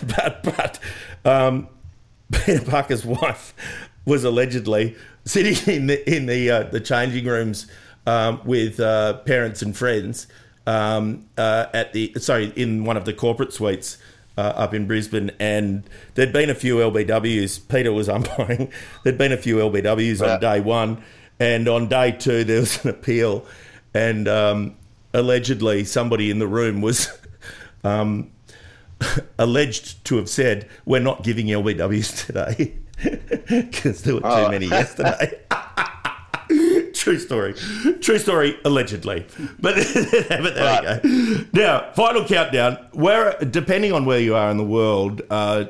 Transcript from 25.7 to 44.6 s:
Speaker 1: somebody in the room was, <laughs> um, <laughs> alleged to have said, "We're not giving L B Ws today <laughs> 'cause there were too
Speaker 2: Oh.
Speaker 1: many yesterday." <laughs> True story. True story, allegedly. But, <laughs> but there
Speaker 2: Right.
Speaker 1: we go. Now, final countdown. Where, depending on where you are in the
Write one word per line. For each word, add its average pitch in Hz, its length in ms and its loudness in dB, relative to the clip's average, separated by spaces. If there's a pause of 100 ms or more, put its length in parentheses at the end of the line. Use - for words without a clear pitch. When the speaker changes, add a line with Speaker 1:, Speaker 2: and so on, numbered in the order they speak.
Speaker 1:
somebody 113 460 0
in 104 80 0
the 107 80 0
room 107 360 0
was, 113 280 0 (400)
<laughs> - 340 -14
um, 107 460 -2 (680)
<laughs> - 380 -2
alleged 120 680 -2
to 131 120 0
have 107 120 -2
said, 113 400 0 (160)
"We're 131 160 2
not 123 220 0
giving 110 300 -2
L 104 100 0
B 104 120 2
Ws 104 520 -2
today - 480 -4 (240)
<laughs> 240 760 -2
'cause - 300 -4
there 135 120 0
were 113 60 -2
too - 60 -4
Speaker 2:
Oh. 110 240 4
Speaker 1:
many 98 160 -2
yesterday." - 800 0
<laughs> - 1500 -2
True 175 260 0
story. 101 340 -4 (460)
True 220 180 4
story, 151 460 2
allegedly. 101 600 0 (360)
But, 185 160 2
<laughs> - 180 0
but 185 600 0
there 113 280 2
Speaker 2:
Right. 107 220 -2
Speaker 1:
we 247 320 2
go. 165 160 -4
Now, 170 420 2
final 226 300 4
countdown. 131 520 2 (160)
Where, 202 460 4
depending 185 540 0
on 147 120 2
where 131 140 4
you 113 160 2
are 107 160 2
in 104 60 0
the 107 80 0